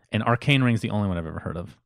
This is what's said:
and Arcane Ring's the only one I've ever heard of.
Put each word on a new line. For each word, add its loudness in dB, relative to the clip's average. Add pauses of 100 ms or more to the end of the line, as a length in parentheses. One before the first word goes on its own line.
(120)
and 0
Arcane 4
Ring's 2
the -4
only 0
one -2
I've -6
ever -8
heard -8
of. -10